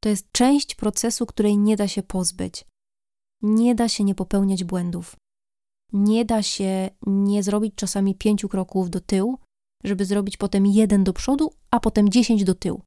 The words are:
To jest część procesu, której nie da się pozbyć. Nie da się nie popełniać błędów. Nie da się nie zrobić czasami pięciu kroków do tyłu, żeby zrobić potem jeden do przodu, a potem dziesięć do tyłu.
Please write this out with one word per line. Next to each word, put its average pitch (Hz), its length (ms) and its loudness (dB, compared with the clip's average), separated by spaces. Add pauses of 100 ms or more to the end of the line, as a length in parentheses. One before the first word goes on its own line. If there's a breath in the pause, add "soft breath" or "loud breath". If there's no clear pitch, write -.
To 214 60 0
jest 208 220 -4
część 277 440 2
procesu, 226 500 -4
której 208 320 0
nie 208 180 4
da 202 120 -2
się 196 160 -6
pozbyć. 185 640 -6 (760)
Nie 226 340 2
da 233 140 0
się - 140 -2
nie 196 120 2
popełniać 196 480 0
błędów. 175 520 -6 (800)
Nie 214 320 2
da 220 180 0
się 190 460 -4 (160)
nie 196 380 0
zrobić 208 320 -2
czasami 196 400 -2
pięciu 208 340 0
kroków 185 400 -2
do 175 120 -6
tyłu, 214 380 -2 (440)
żeby 196 220 -2
zrobić 202 320 -2
potem 196 280 0
jeden 202 380 4
do 185 100 0
przodu, 285 400 -2 (180)
a 240 80 2
potem 208 300 2
dziesięć 214 340 2
do 185 120 2
tyłu. - 320 -8